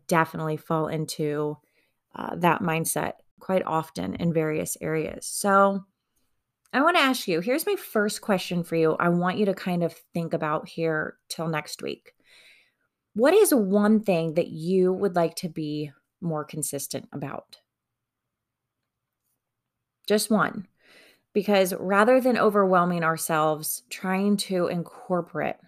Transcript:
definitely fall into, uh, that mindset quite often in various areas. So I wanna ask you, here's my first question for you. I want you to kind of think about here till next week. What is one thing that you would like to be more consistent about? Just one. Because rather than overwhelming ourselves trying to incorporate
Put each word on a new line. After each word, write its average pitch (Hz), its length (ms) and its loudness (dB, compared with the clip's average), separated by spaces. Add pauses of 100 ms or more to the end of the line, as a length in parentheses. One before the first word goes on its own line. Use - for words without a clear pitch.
definitely 160 500 0
fall 156 300 -2
into, 151 720 -4 (580)
uh, - 200 -8
that 170 260 2
mindset 160 520 -2 (260)
quite 190 260 -2
often 151 500 -6
in 170 180 -2
various 156 480 -2
areas. - 440 -6
So 196 600 2 (920)
I 254 60 4
wanna 339 180 4
ask 262 280 2
you, 170 120 0
here's 254 280 -2
my 403 80 0
first 214 460 -2
question 180 420 -2
for 165 120 -4
you. 160 180 4
I - 160 0
want 175 280 0
you 208 80 2
to 196 80 2
kind 180 300 -2
of 165 100 -2 (180)
think 165 220 -6
about 156 340 -2
here 160 500 -2 (120)
till 165 180 -8
next 151 360 -6
week. - 300 -10 (1000)
What 269 220 4
is 415 180 6
one 208 460 4
thing 165 340 0
that 165 140 0
you 185 440 0
would 190 240 -2
like 170 200 0
to 180 140 -8
be 151 420 -6 (280)
more 156 240 -4
consistent 143 680 -8
about? - 460 -12 (2500)
Just 208 240 2
one. 190 360 0 (640)
Because 190 440 2
rather 214 440 4
than 247 200 2
overwhelming 185 640 4
ourselves 156 880 0
trying 196 460 0
to 185 280 -2
incorporate 170 920 -4 (100)